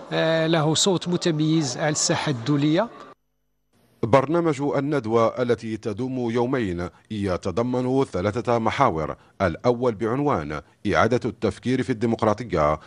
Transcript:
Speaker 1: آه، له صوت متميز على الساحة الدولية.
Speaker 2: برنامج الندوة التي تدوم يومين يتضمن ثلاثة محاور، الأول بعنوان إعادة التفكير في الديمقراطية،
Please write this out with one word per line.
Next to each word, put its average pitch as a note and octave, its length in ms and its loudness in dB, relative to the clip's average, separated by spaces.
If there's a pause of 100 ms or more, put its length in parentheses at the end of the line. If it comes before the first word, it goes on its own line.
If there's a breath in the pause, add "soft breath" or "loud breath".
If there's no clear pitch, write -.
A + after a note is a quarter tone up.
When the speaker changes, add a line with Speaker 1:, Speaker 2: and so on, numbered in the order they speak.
(120)
Speaker 1:
آه، D#3+ 340 2
له D#3+ 280 2
صوت F3 340 0
متميز D#3 720 0
على D#3+ 100 -2
الساحة D#3 420 0
الدولية. D3 580 0 (1120)
Speaker 2:
برنامج C#3 600 2 (140)
الندوة A#2 680 0
التي A2+ 340 -2
تدوم A#2+ 540 -6
يومين A2+ 580 -2 (220 soft breath)
يتضمن A#2 920 -2
ثلاثة G#2 540 0
محاور، G2+ 580 0 (260 soft breath)
الأول A#2+ 520 0
بعنوان A2 680 -2 (340 soft breath)
إعادة A2+ 300 4
التفكير B2 580 -2
في B2+ 80 -4
الديمقراطية، G#2+ 960 0